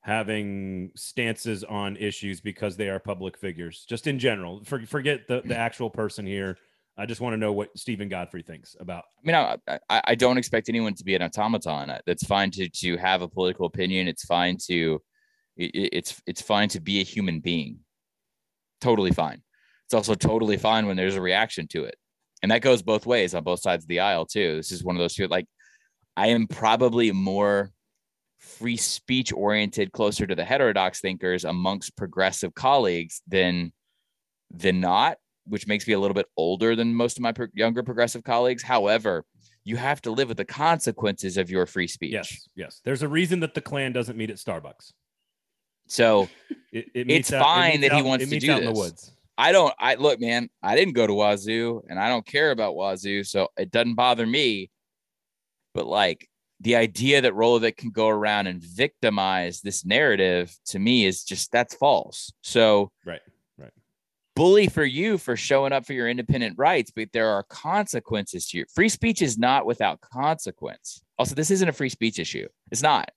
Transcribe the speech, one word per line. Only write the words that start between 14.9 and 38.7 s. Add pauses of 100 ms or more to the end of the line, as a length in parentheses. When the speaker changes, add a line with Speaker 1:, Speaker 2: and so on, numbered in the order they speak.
Speaker 2:
it,
it,
it's,
it's
fine
to
be
a
human
being. (1000)
Totally
fine. (440)
It's
also
totally
fine
when
there's
a
reaction
to
it. (460)
And
that
goes
both
ways
on
both
sides
of
the
aisle
too.
This
is
one
of
those
two,
like, (720)
I
am
probably
more (680)
free
speech
oriented,
closer
to
the
heterodox
thinkers
amongst
progressive
colleagues
than, (800)
than
not, (260)
which
makes
me
a
little
bit (100)
older
than
most
of
my
pro-,
younger
progressive
colleagues.
However, (400)